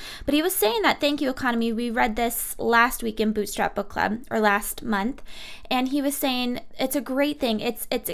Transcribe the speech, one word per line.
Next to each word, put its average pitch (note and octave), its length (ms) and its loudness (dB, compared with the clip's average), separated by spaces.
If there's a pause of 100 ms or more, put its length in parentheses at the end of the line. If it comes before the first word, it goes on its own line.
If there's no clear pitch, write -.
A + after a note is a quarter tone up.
(260)
But C4+ 80 2
he D4+ 80 4
was F#4 120 0
saying G#4+ 280 2
that, D#4 180 4
"Thank D4 220 2
you C4+ 80 2
economy, A#3 420 0
we A#3 180 -2
read A3+ 280 0
this A#3+ 420 -2
last A#3 420 4
week A3 200 -2
in G#3+ 100 4
Bootstrap G#3 440 0
Book G3+ 120 -2
Club, G3 420 0
or A3 120 2
last G#3 420 2
month." A3 400 -2 (480)
And B3+ 160 2
he C#4+ 140 0
was C#4+ 160 0
saying B3 420 0 (180)
it's C4 200 0
a C#4 40 2
great C#4+ 380 0
thing. A3 220 0
It's, - 280 -4
it's - 240 -2